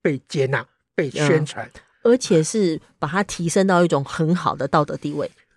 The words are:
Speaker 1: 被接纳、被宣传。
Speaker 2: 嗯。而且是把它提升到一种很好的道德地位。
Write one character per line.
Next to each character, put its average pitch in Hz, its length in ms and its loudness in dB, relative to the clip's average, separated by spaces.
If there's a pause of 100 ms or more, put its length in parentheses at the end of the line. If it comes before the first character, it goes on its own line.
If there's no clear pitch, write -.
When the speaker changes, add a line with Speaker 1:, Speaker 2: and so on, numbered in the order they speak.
Speaker 1:
被 143 260 -2
接 139 180 -2
纳、 123 200 -2 (300)
被 156 140 -2
宣 151 360 2
传。 - 280 -12
Speaker 2:
嗯。 - 80 -20 (220)
而 240 140 6
且 180 240 2
是 170 380 0 (180)
把 156 100 -4
它 175 160 -2
提 170 260 -6
升 196 180 2
到 180 160 4
一 175 40 2
种 143 180 0
很 160 280 0
好 175 220 -2
的 147 120 -6
道 151 180 2
德 - 100 -10
地 - 160 -8
位。 147 180 -6 (280)